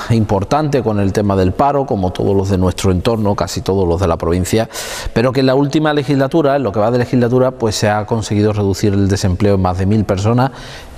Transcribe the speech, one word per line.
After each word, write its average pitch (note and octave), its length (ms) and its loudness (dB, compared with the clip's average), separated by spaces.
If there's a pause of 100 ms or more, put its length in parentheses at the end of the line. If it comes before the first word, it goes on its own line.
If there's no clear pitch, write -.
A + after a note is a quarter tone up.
importante A#2+ 720 0
con G#2+ 180 -2
el G2 140 0
tema G2+ 220 0
del F#2 160 2
paro, C#3+ 340 0
como G2 260 -2
todos G2+ 240 -2
los G2 140 0
de G2+ 80 0
nuestro F#2 340 0
entorno, G2+ 440 0
casi - 260 -4
todos F#2+ 260 0
los E2+ 140 0
de G2 60 2
la E2 100 0
provincia, F#2 500 0 (460)
pero A#2 180 2
que C3 100 0
en C3 40 2
la C3 80 4
última D3 400 0
legislatura, C#3 640 0
en C#3 80 0
lo G#2 80 -2
que A2 80 -2
va G#2+ 100 2
de B2 80 2
legislatura, B2 540 2
pues A2+ 240 -2
se - 120 -2
ha G#2 200 0
conseguido G#2+ 440 0
reducir G2+ 420 0
el G2 160 2
desempleo G2+ 460 2
en G2 60 0
más F2+ 160 0
de F#2+ 80 -2
mil G#2+ 180 2
personas, A2 460 0 (480)